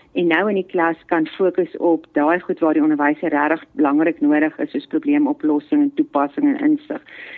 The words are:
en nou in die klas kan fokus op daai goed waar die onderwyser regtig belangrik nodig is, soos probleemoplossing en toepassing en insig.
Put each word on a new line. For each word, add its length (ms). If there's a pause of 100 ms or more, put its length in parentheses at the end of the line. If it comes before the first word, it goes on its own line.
(140)
en 120
nou 220
in 60
die 160
klas 260 (100)
kan 200
fokus 500
op 360
daai 280
goed 200
waar 140
die 80
onderwyser 480
regtig 420
belangrik 480
nodig 380
is, 120
soos 160
probleemoplossing 960
en 120
toepassing 640
en 120
insig. 320 (360)